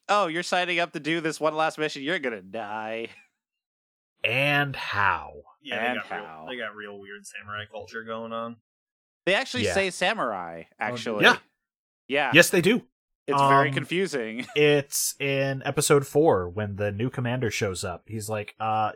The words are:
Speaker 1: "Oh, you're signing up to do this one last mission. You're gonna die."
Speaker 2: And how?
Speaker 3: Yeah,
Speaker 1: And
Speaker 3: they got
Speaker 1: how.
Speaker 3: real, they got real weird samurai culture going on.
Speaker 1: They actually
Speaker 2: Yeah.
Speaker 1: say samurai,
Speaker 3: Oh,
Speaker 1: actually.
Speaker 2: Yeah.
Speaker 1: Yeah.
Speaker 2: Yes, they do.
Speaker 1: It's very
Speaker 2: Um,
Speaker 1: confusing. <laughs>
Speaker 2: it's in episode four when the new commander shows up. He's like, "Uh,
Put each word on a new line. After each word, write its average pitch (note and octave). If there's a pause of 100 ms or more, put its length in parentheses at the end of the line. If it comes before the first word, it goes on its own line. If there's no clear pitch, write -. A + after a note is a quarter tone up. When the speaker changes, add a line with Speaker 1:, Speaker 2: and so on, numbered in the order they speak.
Speaker 1:
"Oh, G3+
you're E3
signing F3+
up E3+
to E3
do D#3
this D#3
one D3+
last D#3
mission. D3+
You're D#3
gonna A#2
die." A2 (1120)
Speaker 2:
And C#3
how? F2+ (180)
Speaker 3:
Yeah, C3
Speaker 1:
And A#2
Speaker 3:
they G#2
got G#2
Speaker 1:
how. D#2+
Speaker 3:
real, D#2+
they B2
got G#2+
real G#2
weird G2+
samurai G#2
culture A2
going A2+
on. A#2 (680)
Speaker 1:
They F3+
actually B3
Speaker 2:
Yeah. F#3
Speaker 1:
say G3
samurai, A2
Speaker 3:
Oh, -
Speaker 1:
actually. A2+
Speaker 2:
Yeah. G#3+ (680)
Speaker 1:
Yeah. C#3
Speaker 2:
Yes, E3
they F#3+
do. F#3 (420)
Speaker 1:
It's C#3
very C#3
Speaker 2:
Um, C3+
Speaker 1:
confusing. C3+
<laughs> -
Speaker 2:
it's D3
in C3+
episode C#3+
four B2
when G#2
the G#2
new G#2+
commander A#2+
shows G2
up. F2
He's G#2+
like, G#2+
"Uh, A2